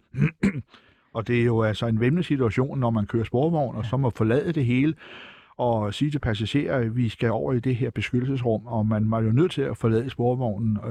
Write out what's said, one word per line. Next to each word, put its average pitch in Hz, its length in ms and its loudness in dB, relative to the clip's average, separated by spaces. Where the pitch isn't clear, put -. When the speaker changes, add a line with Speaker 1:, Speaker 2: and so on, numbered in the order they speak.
Speaker 1:
<clears throat> - 1000 -4
Og 113 140 -4
det 120 120 2
er 117 40 4
jo 113 200 2
altså 107 240 0
en 110 120 0
væmmelig 143 260 2
situation, 135 540 0
når 123 100 0
man 110 160 0
kører 113 180 -2
sporvogn, 143 520 0
og 110 80 -4
Speaker 2:
Ja. 113 60 -6
Speaker 1:
så 127 80 0
må 135 120 0
forlade 139 440 0
det 151 120 0
hele, 131 280 2
og 113 360 0
sige 147 180 0
til 143 80 -2
passagerer, 131 580 0
at 117 180 0
vi 120 140 2
skal 113 220 0
over 139 220 -2
i 123 60 0
det 127 160 0
her 120 140 -2
beskyttelsesrum, 123 760 -2
og 113 200 -2
man 107 260 2
var 113 100 0
jo 110 100 2
nødt 151 200 4
til 143 100 -2
at 131 160 -4
forlade 113 320 2
sporvognen, 117 680 0